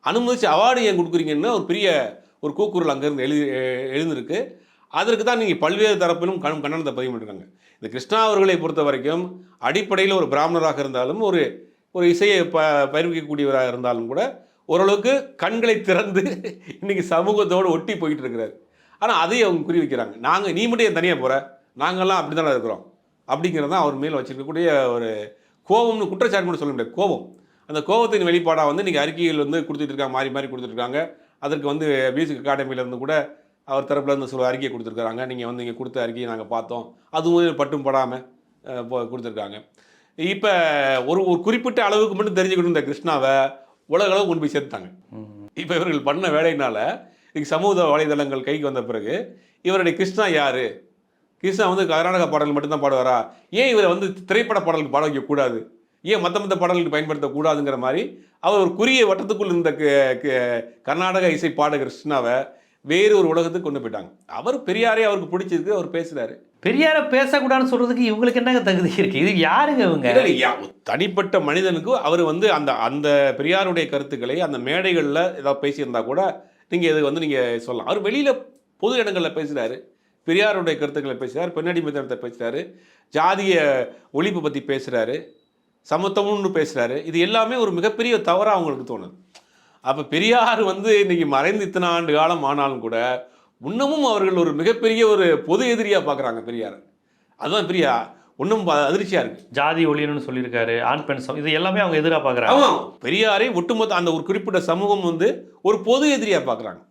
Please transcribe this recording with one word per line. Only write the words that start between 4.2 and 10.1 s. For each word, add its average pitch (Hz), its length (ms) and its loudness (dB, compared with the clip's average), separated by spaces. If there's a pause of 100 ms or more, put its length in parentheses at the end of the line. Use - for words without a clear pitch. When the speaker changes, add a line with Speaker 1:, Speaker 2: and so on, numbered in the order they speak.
Speaker 1:
அதற்கு 208 360 0
தான் 240 140 2
நீங்க 214 180 0
பல்வேறு 175 500 2
தரப்பிலும் 175 340 0
கண்-, 151 220 -4
கண்டனத்தை 147 320 -4
பதிவு 123 240 -6
பண்ணிருக்காங்க. 104 280 -14 (280)
இந்த - 160 -14
கிருஷ்ணா 131 360 0
அவர்களை 196 320 4
பொறுத்த 156 260 -2
வரைக்கும் 147 600 -2 (120)
அடிப்படையில் 190 580 0